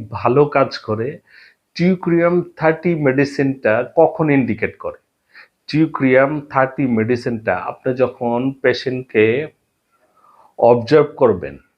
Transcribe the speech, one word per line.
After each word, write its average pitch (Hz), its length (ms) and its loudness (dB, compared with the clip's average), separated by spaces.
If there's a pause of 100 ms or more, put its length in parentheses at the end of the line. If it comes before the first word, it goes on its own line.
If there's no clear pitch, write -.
(180)
ভালো 123 240 2 (140)
কাজ 135 140 0 (160)
করে। 110 220 -6 (680)
টিউক্রিয়াম 175 580 0 (260)
থার্টি 160 300 0 (160)
মেডিসিনটা 135 680 0 (240)
কখন 160 280 2 (120)
ইন্ডিকেট 107 340 -2 (120)
করে? 76 140 -10 (720)
টিউক্রিয়াম 139 640 2 (220)
থার্টি 135 320 0 (140)
মেডিসিনটা 113 560 -2 (160)
আপনি - 200 -8 (120)
যখন 120 360 -2 (240)
পেশেন্টকে 127 640 0 (1300)
অবজার্ভ 120 500 4 (140)
করবেন, 82 340 0 (220)